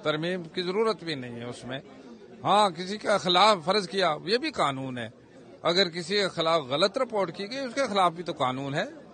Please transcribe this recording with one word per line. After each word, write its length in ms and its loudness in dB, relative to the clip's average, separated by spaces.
तरमीम 400 -2
की 180 -6
ज़रूरत 420 -2
भी 100 -4
नहीं 200 -8
है 120 -10
उसमें। 340 -10
हाँ, 280 6
किसी 260 -8
के 200 2
खिलाफ 480 6
फ़र्ज 200 2
किया, 300 2
ये 120 2
भी 120 -4
कानून 480 -2
है, 140 -8
अगर 240 4
किसी 260 -6
के 140 2
खिलाफ 400 0
गलत 300 0
रिपोर्ट 320 0
की 180 -8
गई, 180 -6
उसके 220 0
खिलाफ 240 4
भी 100 -10
तो 120 -4
कानून 400 -2
है, 100 -2